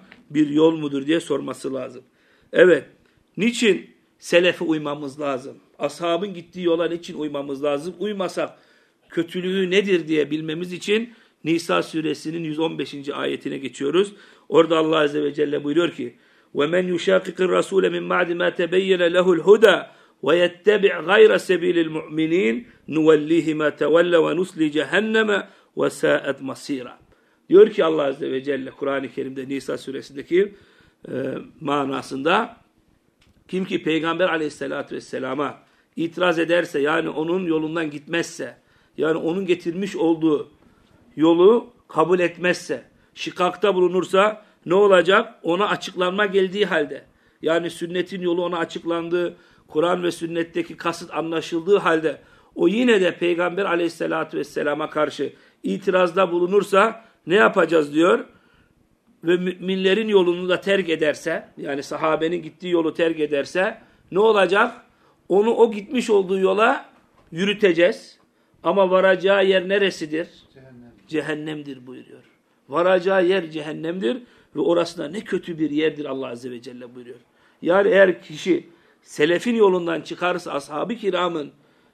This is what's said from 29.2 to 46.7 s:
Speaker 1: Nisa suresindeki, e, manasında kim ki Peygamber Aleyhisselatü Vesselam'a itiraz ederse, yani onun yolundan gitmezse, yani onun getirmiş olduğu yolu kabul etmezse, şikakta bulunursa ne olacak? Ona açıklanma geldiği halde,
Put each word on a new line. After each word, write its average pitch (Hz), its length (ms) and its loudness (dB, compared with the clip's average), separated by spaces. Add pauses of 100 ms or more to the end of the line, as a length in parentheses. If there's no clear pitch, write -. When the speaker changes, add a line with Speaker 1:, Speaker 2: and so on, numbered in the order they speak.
Speaker 1:
Nisa 139 300 -6
suresindeki, 139 760 -2 (540)
e, - 40 -12 (480)
manasında 139 960 -2 (920)
kim 185 160 -4
ki 185 180 -6
Peygamber 165 460 0
Aleyhisselatü 147 680 -6
Vesselam'a 131 640 -6 (380)
itiraz 170 420 0
ederse, 165 420 0
yani 160 280 0
onun 165 380 -4
yolundan 160 440 -2
gitmezse, 147 640 -8 (400)
yani 160 220 0
onun 175 280 -4
getirmiş 175 500 -4
olduğu 156 540 0 (680)
yolu 170 540 6 (180)
kabul 165 320 2
etmezse, 170 640 -4 (300)
şikakta 180 600 -2
bulunursa 185 720 2 (220)
ne 160 80 0
olacak? 196 680 4
Ona 180 260 0
açıklanma 185 580 -2
geldiği 190 400 0
halde, 147 380 -2 (380)